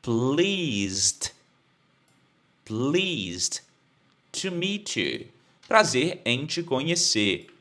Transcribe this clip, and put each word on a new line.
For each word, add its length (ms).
Pleased. 1300
Pleased 960
to 180
meet 460
you. 300
Prazer 560
em 220
te 160
conhecer. 840